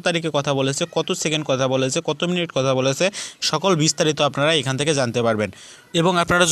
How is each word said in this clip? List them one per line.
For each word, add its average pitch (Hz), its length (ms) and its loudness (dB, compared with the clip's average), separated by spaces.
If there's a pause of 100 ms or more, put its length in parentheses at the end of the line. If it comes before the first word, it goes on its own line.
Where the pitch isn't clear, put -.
তারিখে 165 320 -2
কথা 143 220 0
বলেছে, 135 240 -2 (120)
কত 160 140 -2 (120)
সেকেন্ড 156 300 -2
কথা 131 220 0
বলেছে, 131 240 0 (120)
কত 151 100 -4 (120)
মিনিট 175 260 -2
কথা 135 220 2
বলেছে, 135 260 0 (440)
সকল 165 220 0 (100)
বিস্তারিত 156 380 0 (100)
আপনারা 143 220 0 (100)
এখান 131 180 -2
থেকে 147 200 0
জানতে 120 280 0
পারবেন। 107 220 0 (500)
এবং 175 140 2 (100)
আপনারা 175 280 4